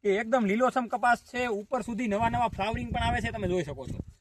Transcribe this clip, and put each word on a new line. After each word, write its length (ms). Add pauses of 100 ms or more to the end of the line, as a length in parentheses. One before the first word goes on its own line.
કે 120
એકદમ 300
લીલોછમ 420
કપાસ 320
છે, 280
ઉપર 360
સુધી 240
નવા 220
નવા 200
ફ્લાવરિંગ 460
પણ 80
આવે 180
છે, 100
તમે 180
જોઈ 140
શકો 240
છો. 120 (220)